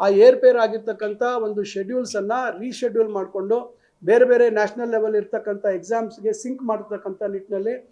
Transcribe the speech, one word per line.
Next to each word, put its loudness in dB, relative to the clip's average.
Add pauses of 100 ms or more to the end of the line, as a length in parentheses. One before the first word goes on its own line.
ಆ 2
ಏರ್ಪೇರ್ 6
ಆಗಿರ್ತಕ್ಕಂಥ -2
ಒಂದು -2
ಶೆಡ್ಯೂಲ್ಸನ್ನು -4
ರೀಶೆಡ್ಯೂಲ್ -2
ಮಾಡಿಕೊಂಡು -4 (220)
ಬೇರೆ 6
ಬೇರೆ 6
ನ್ಯಾಷನಲ್ -2
ಲೆವೆಲ್ 0
ಇರ್ತಕ್ಕಂಥ -4
ಎಕ್ಸಾಮ್ಸ್ಗೆ -4
ಸಿಂಕ್ -10
ಮಾಡ್ತಕ್ಕಂಥ -6
ನಿಟ್ಟಿನಲ್ಲಿ -6